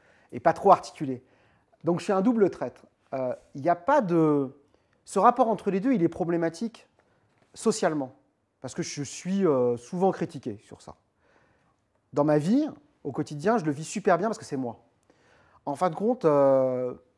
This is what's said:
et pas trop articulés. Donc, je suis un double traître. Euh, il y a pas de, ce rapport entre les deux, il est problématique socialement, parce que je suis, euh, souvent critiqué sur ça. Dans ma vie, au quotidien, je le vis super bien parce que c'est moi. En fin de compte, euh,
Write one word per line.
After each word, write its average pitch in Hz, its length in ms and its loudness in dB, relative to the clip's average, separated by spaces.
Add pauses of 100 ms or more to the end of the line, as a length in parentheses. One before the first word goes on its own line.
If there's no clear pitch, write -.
(320)
et 120 80 -12
pas 160 140 2
trop - 180 4
articulés. 131 500 0 (600)
Donc, 165 160 0
je - 60 -12
suis 208 80 0
un 190 80 2
double 214 280 4
traître. - 360 -10 (280)
Euh, 127 220 -4 (200)
il 139 100 -8
y - 20 -4
a 170 80 4
pas 269 240 0
de, 156 580 2 (460)
ce - 160 -4
rapport 240 300 4
entre 208 220 -4
les 190 100 0
deux, 254 100 0
il 202 120 2
est 165 40 4
problématique 170 800 -4 (640)
socialement, 156 640 -2 (460)
parce 127 120 -14
que - 80 -8
je 147 220 -10
suis, 190 420 -4
euh, 123 300 2
souvent 180 380 0
critiqué 123 500 -8
sur - 180 -20
ça. - 140 -20 (1160)
Dans 143 100 2
ma 151 140 4
vie, 214 280 2 (380)
au 143 80 -8
quotidien, 151 460 -2
je 170 80 -4
le 156 80 0
vis 147 100 -10
super 185 340 0
bien 202 120 -2
parce 214 80 -6
que - 80 -18
c'est - 100 -10
moi. 120 300 -8 (800)
En 143 100 -6
fin 180 140 0
de 160 60 -6
compte, 233 280 -2
euh, 135 720 4 (240)